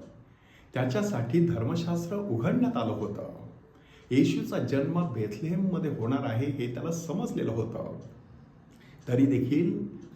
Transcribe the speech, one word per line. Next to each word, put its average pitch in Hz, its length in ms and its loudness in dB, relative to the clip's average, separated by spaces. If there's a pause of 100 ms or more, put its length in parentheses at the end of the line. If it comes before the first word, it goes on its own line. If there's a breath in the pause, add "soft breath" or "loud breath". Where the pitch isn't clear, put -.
(720 loud breath)
त्याच्यासाठी 175 720 2
धर्मशास्त्र 170 680 0
उघडण्यात 202 600 2
आलं 110 160 0
होतं. 104 360 -6 (840 loud breath)
येशूचा 139 480 4
जन्म 143 540 0
बेथलेहममध्ये 156 760 -2
होणार 120 320 -2
आहे 117 220 0
हे 120 280 -2
त्याला 165 180 -4
समजलेलं - 600 -2
होतं. 113 420 -4 (1120 loud breath)
तरी 123 180 6
देखील 151 640 2 (280)